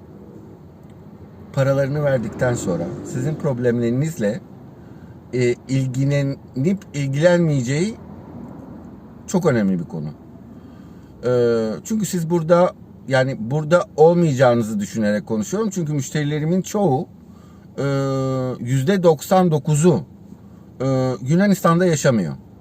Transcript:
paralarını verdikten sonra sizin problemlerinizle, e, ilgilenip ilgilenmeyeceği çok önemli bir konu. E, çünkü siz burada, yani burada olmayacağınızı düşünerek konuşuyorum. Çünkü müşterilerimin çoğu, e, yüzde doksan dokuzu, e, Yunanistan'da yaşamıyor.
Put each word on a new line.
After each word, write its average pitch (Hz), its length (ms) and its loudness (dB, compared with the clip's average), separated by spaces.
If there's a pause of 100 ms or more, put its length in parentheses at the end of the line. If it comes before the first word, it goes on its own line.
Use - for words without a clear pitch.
(1500)
paralarını 139 520 0
verdikten 123 500 0
sonra 85 300 -2 (280)
sizin 139 220 -4
problemlerinizle, 120 1040 -2 (920)
e, 123 220 0 (140)
ilgilenip 139 1080 -2 (160)
ilgilenmeyeceği 147 1000 2 (1300)
çok 175 200 0
önemli 101 320 2
bir 82 60 -4
konu. 76 240 -10 (1160)
E, 123 60 0 (540)
çünkü 220 220 -2
siz 165 240 -4
burada, 170 400 4 (380)
yani 131 320 0
burada 151 440 2 (120)
olmayacağınızı 127 840 4
düşünerek 104 460 -2
konuşuyorum. 185 440 -2
Çünkü 160 220 -4
müşterilerimin 151 720 -2
çoğu, 175 460 0 (720)
e, 131 60 -2 (760)
yüzde 135 420 0
doksan 175 480 4
dokuzu, 151 500 2 (800)
e, 131 320 0 (100)
Yunanistan'da 175 640 2
yaşamıyor. 120 480 2 (260)